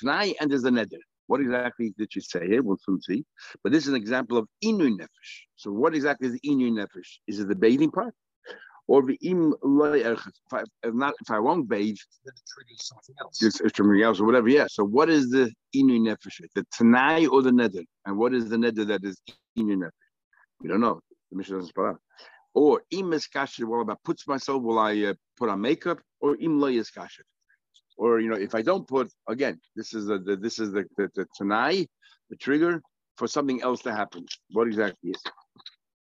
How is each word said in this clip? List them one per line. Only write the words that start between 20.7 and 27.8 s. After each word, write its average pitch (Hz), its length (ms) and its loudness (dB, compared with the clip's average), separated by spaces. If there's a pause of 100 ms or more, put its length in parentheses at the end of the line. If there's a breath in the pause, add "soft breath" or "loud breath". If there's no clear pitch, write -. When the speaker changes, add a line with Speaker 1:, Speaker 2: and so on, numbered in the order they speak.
Speaker 1:
know. 113 180 0 (300)
The 92 80 -12
Mishnah 95 200 -8
doesn't 90 120 -8
spell 95 160 -4
out. 95 120 -4 (560 loud breath)
Or 139 280 6 (100)
im 180 220 -2
is 147 200 -4
kasher, 135 320 -6
what 113 120 -4
about 104 260 -6
puts - 240 -8
myself? 139 340 -4
Will 113 180 0
I, 107 240 2
uh, 101 100 0 (240)
put 123 100 -4
on 98 140 -2
makeup? 165 380 -2 (200)
Or 147 160 2
im 156 240 0
lo 143 80 2
is 117 240 -2
kasher? - 300 -18 (760)